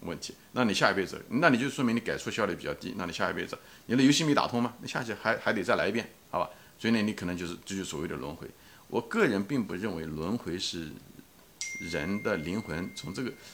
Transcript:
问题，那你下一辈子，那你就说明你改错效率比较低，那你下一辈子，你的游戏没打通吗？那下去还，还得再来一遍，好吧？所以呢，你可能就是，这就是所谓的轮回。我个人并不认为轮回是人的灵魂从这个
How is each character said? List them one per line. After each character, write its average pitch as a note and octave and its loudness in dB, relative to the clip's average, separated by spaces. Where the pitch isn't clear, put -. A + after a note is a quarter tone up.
问 E2 -6
题， - -10
那 B2 2
你 G2+ 4
下 G#2+ 6
一 F#2+ 4
辈 F#2+ 2
子， - -8
那 D#3 6
你 B2 6
就 C3 2
说 C3+ -2
明 A2+ 4
你 A#2 2
改 C#2+ -2
错 A2+ -6
效 G#2+ 0
率 F2 0
比 D2+ -10
较 D2 -2
低， - -8
那 F#2 -4
你 E2+ -6
下 F2+ 0
一 - -2
辈 E2+ -2
子， - -8
你 A2+ 0
的 C3+ 6
游 C3+ 10
戏 D#3 6
没 D3 4
打 - 4
通 A#2+ 0
吗？ A#2+ -2
那 - -10
下 D3 -2
去 A2 -6
还， A2 2
还 - 2
得 G#2 0
再 G2 4
来 E2 4
一 G#2 0
遍， A2+ -2
好 F2+ 0
吧？ - -2
所 A2 0
以 - 6
呢， A2+ 4
你 G#2 2
可 F#2+ -6
能 F2 -2
就 F2+ -4
是， E2+ -6
这 G2 -6
就 F#2+ -4
是 - -
所 D2 -6
谓 E2 -4
的 D#2 -4
轮 D2 -8
回。 - -12
我 - 0
个 A3 2
人 G2+ 4
并 B2+ 0
不 F2+ -6
认 F#2+ -4
为 D#2+ -4
轮 D#2+ -2
回 F2+ -4
是 E2 -6
人 E2+ -2
的 G#2+ 0
灵 F2 -4
魂 F2 -4
从 F2 -8
这 B2+ -6
个 A2+ -4